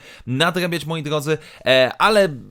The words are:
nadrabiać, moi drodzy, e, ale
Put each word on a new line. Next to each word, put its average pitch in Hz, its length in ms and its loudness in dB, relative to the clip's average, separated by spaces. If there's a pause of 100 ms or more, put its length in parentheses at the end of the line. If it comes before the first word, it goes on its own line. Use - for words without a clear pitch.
(280)
nadrabiać, 165 580 -2
moi 160 180 -6
drodzy, 151 340 -2 (280)
e, 127 320 4
ale 196 320 4 (220)